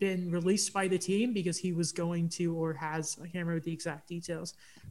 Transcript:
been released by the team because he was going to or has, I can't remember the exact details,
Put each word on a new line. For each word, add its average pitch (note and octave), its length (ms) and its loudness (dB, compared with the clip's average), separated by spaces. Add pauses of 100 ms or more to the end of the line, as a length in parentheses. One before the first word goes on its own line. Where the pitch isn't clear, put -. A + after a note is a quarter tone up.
been F3+ 300 0
released F3 420 2
by F#3+ 160 2
the F#3 100 4
team G#3 340 2
because F3 260 0
he F#3 140 0
was E3 200 0
going E3+ 380 0
to E3+ 240 0
or D#3+ 200 0
has, D#3 440 -4
I D#3 60 -12
can't F3 220 -4
remember E3 140 0
the E3 120 -4
exact D#3 360 -6
details, E3+ 460 -6 (360)